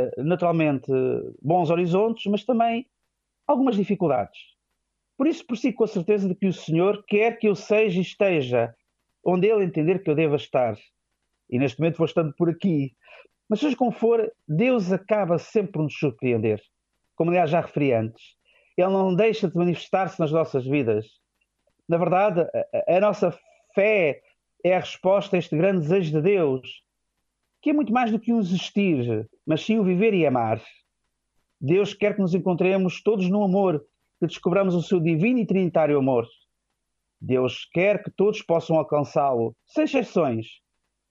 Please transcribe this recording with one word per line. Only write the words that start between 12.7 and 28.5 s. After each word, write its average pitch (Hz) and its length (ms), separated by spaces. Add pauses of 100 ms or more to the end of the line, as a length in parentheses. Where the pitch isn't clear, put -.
Mas 214 100
seja 285 160
como 240 160
for, 226 400 (160)
Deus 196 440
acaba 185 480
sempre - 320
por 156 120
nos 143 140
surpreender, 117 640 (540)
como 170 160
aliás 175 180
já 165 120
referi 143 300
antes. 113 440 (420)
Ele 180 120
não 190 260
deixa 214 320
de 156 80
manifestar-se 175 640
nas 156 140
nossas 156 320
vidas. 113 400 (840)
Na 165 100
verdade, 180 440
a, - 520
a, 180 40
a - 20
nossa 196 340 (400)
fé 196 460 (440)
é 180 120
a 180 40
resposta 190 580
a - 20
este - 160
grande 185 260
desejo 160 300
de 156 100
Deus, 156 600 (800)
que 302 80
é 302 40
muito 254 200
mais 240 180
do 226 80
que 233 140
um 233 60
existir, 165 880 (160)